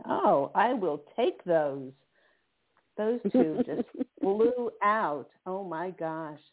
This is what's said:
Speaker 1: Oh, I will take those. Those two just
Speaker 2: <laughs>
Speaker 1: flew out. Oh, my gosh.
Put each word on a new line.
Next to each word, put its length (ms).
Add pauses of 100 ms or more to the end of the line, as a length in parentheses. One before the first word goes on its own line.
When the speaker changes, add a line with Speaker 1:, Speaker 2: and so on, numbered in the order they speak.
Speaker 1:
Oh, 480
I 180
will 300 (140)
take 280
those. 460 (1040)
Those 240 (120)
two 340
just 220 (200)
Speaker 2:
<laughs> 120
Speaker 1:
flew 500 (120)
out. 460 (180)
Oh, 180
my 260
gosh. 500 (120)